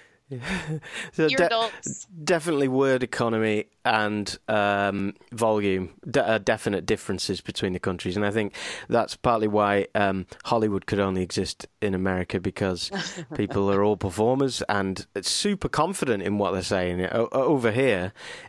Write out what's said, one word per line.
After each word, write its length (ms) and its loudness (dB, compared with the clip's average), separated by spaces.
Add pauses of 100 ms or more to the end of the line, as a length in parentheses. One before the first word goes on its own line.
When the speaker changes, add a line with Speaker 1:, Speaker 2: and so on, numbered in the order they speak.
(300)
Speaker 1:
<laughs> 100 -8 (720)
So 120 2
Speaker 2:
you're 140 2
Speaker 1:
de-, 80 4
Speaker 2:
adults. 580 -4 (180)
Speaker 1:
definitely 440 2
word 340 4
economy 640 0 (180)
and, 540 0 (100)
um, 680 0 (160)
volume, 640 0 (140)
de-, 140 2
uh, 140 2
definite 480 0
differences 560 -2
between 320 -4
the 60 -4
countries. 360 -4
And 80 0
I 60 2
think 240 0 (360)
that's 260 0
partly 320 2
why, 480 2
um, 320 2 (180)
Hollywood 400 2
could 140 0
only 240 0
exist 420 -4 (160)
in 140 0
America, 440 -2
because 520 -2 (220)
Speaker 2:
<laughs> 220 -14
Speaker 1:
people 360 0
are 120 4
all 140 4
performers 720 0
and 380 -2 (140)
super 460 -2
confident 540 0
in 160 0
what 140 2
they're 100 -2
saying. 440 0
O-, 260 0
o-, 140 2
over 260 2
here, 420 2 (360)